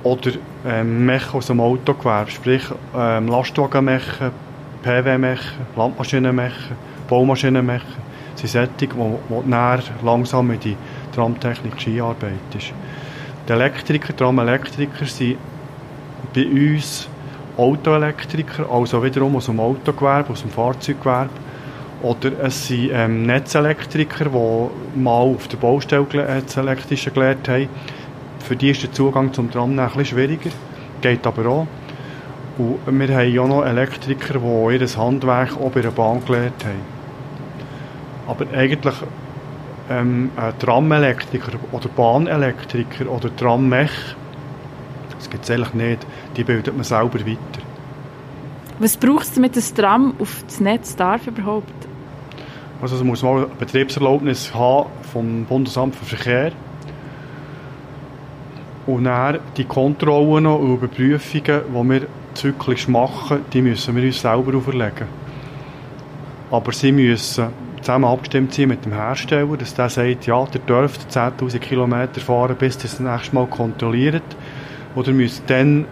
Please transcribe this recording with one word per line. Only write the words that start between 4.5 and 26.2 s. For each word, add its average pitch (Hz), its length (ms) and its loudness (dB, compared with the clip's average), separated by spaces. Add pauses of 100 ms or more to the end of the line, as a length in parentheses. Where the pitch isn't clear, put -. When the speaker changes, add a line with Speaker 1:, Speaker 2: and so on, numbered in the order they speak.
Speaker 1:
P-W-Mechen, 127 840 2 (100)
Landmaschinenmechen, 127 1000 0 (320)
Baumaschinenmechen. 127 960 2 (280)
Das - 200 -6
sind 123 260 2
solche, 135 180 -2
wo, 113 220 0 (100)
wo 117 140 -2
näher 123 400 4 (200)
langsam 120 480 2
in 113 100 -2
die 107 160 -2 (380)
Tramtechnik 120 600 -2 (120)
einarbeitet 113 720 -4
ist. - 140 -10 (760)
Die 120 40 0
Elektriker, 147 640 0
Tramelektriker 131 880 0
sind 127 320 -2 (960)
bei 131 120 2
uns 143 640 2 (480)
Autoelektriker, 151 1120 0
also 120 320 2
wiederum 135 340 2
aus 120 100 -2
dem 110 140 0
Autogewerbe, 139 720 2
aus - 100 -8
dem 110 80 -6
Fahrzeuggewerbe. 131 800 0 (720)
Oder 123 300 0 (100)
es - 260 -2
sind, 123 240 0
ähm, 113 320 2
Netzelektriker, 151 1040 2
die 120 720 0
mal 127 120 4
auf 120 380 4
der 117 80 -6
Baustelle 139 480 4
gele-, 143 220 0